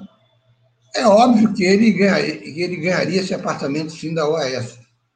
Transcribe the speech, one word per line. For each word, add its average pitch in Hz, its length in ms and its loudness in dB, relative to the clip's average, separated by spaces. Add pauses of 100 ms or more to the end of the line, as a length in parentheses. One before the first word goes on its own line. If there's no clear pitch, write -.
(960)
É 254 120 0
óbvio 220 480 4
que 185 100 -2
ele 202 280 4
ganha-, 165 460 0
que 147 220 -12
ele 175 160 -4
ganharia 165 460 -2
esse 190 100 -6
apartamento, 156 580 -6
sim, 156 220 -10
da 156 160 -2
O 156 80 0
A 143 100 -2
S, 123 320 -8 (380)